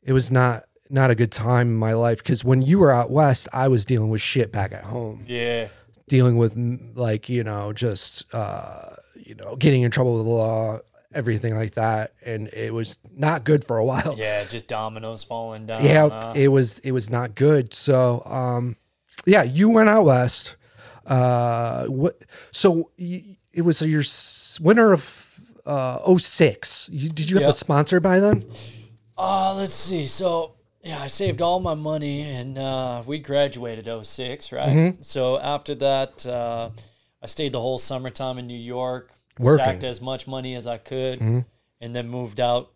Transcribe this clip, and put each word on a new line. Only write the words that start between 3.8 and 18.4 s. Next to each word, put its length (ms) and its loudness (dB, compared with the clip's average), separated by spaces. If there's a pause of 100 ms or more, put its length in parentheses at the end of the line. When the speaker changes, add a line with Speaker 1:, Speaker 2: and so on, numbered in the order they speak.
Speaker 1:
dealing 260 0
with 100 -2
shit 320 0
back 200 -2
at 120 -14
home. 440 -10
Speaker 2:
Yeah. 400 -4 (400)
Speaker 1:
Dealing 280 6
with, 200 4
m-, 380 -6
like, 340 -2
you 160 -2
know, 280 -6
just, 600 -6
uh, 560 -8 (240)
you 220 -20
know, 200 -14
getting 260 4
in 80 2
trouble 260 2
with 80 -2
the 60 -2
law, 500 0 (340)
everything 420 -2
like 180 -4
that, 380 -2 (120)
and 280 -8
it 220 -6
was 240 -6 (180)
not 280 -2
good 200 4
for 140 -2
a 60 2
while. 340 -2
Speaker 2:
Yeah, 260 -2
just 240 -10
dominoes 560 -8
falling 420 -12
down, 180 -4
Speaker 1:
Yeah, 240 6
Speaker 2:
huh? 280 -6
Speaker 1:
it 120 4
was, 320 2
it 120 -4
was 180 -4
not 240 -4
good. 400 2
So, 520 2
um, 500 -4 (500)